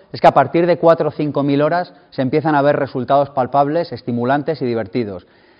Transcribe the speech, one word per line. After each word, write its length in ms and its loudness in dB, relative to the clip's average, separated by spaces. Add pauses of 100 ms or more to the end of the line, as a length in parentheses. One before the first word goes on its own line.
(140)
es 80 -14
que 60 6
a 60 6
partir 340 2
de 100 2
cuatro 320 2
o 20 -2
cinco 320 -4
mil 180 0
horas 300 -2 (200)
se 100 -6
empiezan 340 0
a 60 2
ver 160 2
resultados 540 0
palpables, 600 -2
estimulantes 680 -4
y 40 -2
divertidos. 640 -4 (320)